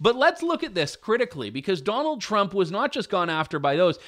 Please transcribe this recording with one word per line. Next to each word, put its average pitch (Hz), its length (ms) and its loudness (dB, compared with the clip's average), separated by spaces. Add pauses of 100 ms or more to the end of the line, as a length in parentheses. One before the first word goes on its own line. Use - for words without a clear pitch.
But 233 160 2
let's 330 260 2
look 339 220 -2
at 220 100 -10
this 151 220 -2
critically, 190 540 -2
because 139 320 -2
Donald 262 400 -2
Trump 202 320 0
was 180 160 2
not 226 220 -2
just - 180 -6
gone 175 180 0
after 156 300 -2
by 143 180 2
those, 175 320 4